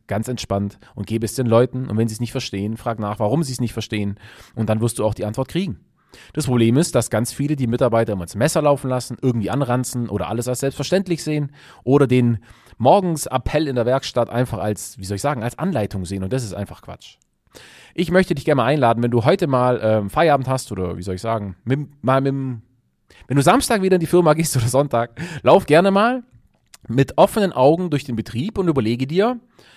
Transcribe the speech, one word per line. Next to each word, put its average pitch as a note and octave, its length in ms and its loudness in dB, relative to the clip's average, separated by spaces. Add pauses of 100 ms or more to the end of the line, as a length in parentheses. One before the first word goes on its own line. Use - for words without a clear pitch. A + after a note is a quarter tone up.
ganz G#2 220 -6
entspannt G2+ 500 -4 (160)
und G#2 140 -10
gebe A2 180 -2
es - 80 -6
den B2+ 140 -2
Leuten. B2+ 420 2
Und G#2+ 80 -4
wenn A2+ 100 2
sie A2 60 -6
es A2 60 -12
nicht A#2 140 -6
verstehen, G#2+ 440 -6
frag A2+ 220 -6
nach, G#2 180 -6
warum A2 240 0
sie C3 120 -6
es A#2+ 80 -6
nicht A#2 120 -4
verstehen. G#2 460 -6 (340)
Und A2 160 -4
dann A2 100 0
wirst A2+ 200 -2
du G#2+ 60 0
auch G#2+ 100 0
die G#2+ 100 -6
Antwort A2+ 220 -6
kriegen. F3 320 -6 (540)
Das C3 120 -4
Problem A#2+ 320 4
ist, E3+ 160 2
dass A#2+ 160 0
ganz A2+ 240 -2
viele C#3+ 220 -2
die C3+ 100 -2
Mitarbeiter A2+ 480 0
immer F#2 100 -4
ins - 120 -12
Messer C#3 260 0
laufen C#3+ 280 0
lassen, B2+ 300 -6
irgendwie A#2 300 0
anranzen B2 580 -2
oder - 200 -4
alles A#2 200 -4
als B2+ 120 -4
selbstverständlich F3 640 -2
sehen D3 280 -2 (320)
oder C#3 220 6
den A#2+ 380 2 (340)
Morgensappell D3+ 920 2
in C3 80 -4
der A#2 120 0
Werkstatt B2 420 -2
einfach A#2+ 300 -2
als, G#2 400 -6
wie F#2+ 60 -12
soll G2+ 100 -6
ich G2 60 -6
sagen, C#3 200 -2
als - 160 -6
Anleitung G#2+ 480 -4
sehen. F#2+ 180 -6
Und F#2 80 -4
das C3 120 -2
ist F#2+ 100 -10
einfach G2 300 -10
Quatsch. - 340 -20 (760)
Ich E3 180 -2
möchte F#3 220 4
dich C#3 120 -6
gerne C#3+ 160 2
mal A2+ 60 2
einladen, A#2+ 360 2
wenn A#2+ 80 2
du A#2 140 2
heute E3+ 220 2
mal, B2+ 360 2
ähm, A2 260 2
Feierabend C#3+ 380 2
hast C3 240 -4
oder, F#2 260 -4
wie F2+ 60 -10
soll F#2+ 120 -4
ich F#2 60 -8
sagen, G#2+ 440 -4
mit, C#3 240 -2 (120)
mal C3+ 200 2
mit C#3 100 0
dem, C3 300 -6 (680)
wenn C3 80 0
du C#3+ 80 4
Samstag G#3+ 380 4
wieder F#3 160 4
in - 20 6
die E3 60 -2
Firma E3+ 280 4
gehst D#3 220 -2
oder A#2+ 120 0
Sonntag, B2 520 0 (240)
lauf E3 220 6
gerne F3 260 6
mal A#3 320 0 (640)
mit C3 300 0
offenen G3 340 4
Augen D#3+ 380 2
durch D3 160 -2
den A#2+ 100 -6
Betrieb C3 420 -6
und F3+ 120 0
überlege A#2+ 360 0
dir, G3+ 320 0 (400)